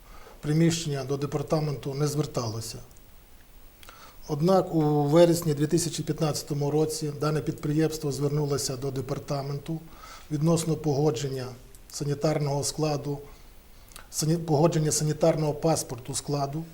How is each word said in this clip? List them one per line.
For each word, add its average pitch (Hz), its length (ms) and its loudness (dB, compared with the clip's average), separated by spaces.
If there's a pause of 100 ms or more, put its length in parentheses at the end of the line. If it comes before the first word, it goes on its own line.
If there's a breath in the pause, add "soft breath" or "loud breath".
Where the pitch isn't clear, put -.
(420 loud breath)
приміщення 151 600 2
до 139 140 -2
департаменту 143 760 -2
не 147 140 0
зверталося. 123 720 -4 (1500 loud breath)
Однак 170 480 2
у 151 280 4
вересні 165 500 6
дві 143 140 0
тисячі 160 360 0
п'ятнадцятому 147 680 -2
році 156 400 0 (100)
дане 151 200 0
підприємство 156 680 0
звернулося 139 640 -2
до 135 140 -4
департаменту 139 880 -6 (520 loud breath)
відносно 160 440 2
погодження 139 680 0 (460)
санітарного 143 720 0
складу, 143 560 -2 (920 loud breath)
сані-, 160 260 0
погодження 156 540 4
санітарного 151 640 2
паспорту - 600 -2
складу 143 500 -4 (100)